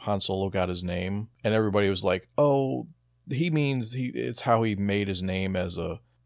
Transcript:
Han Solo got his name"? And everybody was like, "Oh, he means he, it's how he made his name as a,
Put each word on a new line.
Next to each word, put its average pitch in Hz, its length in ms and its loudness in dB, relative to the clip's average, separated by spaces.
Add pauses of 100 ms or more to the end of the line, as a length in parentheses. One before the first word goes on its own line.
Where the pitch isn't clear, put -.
Han 101 200 -2
Solo 95 300 0
got 92 180 0
his 90 160 -4
name"? 92 440 -4 (160)
And 110 80 2
everybody 104 380 4
was 98 140 -2
like, 92 240 0 (100)
"Oh, 135 480 2 (440)
he 160 200 0
means 139 420 0
he, 123 140 -4
it's 120 360 -4
how 117 200 4
he 110 140 2
made 101 320 0
his 92 140 -2
name 95 340 -2
as 90 200 -2
a, 82 240 -4 (260)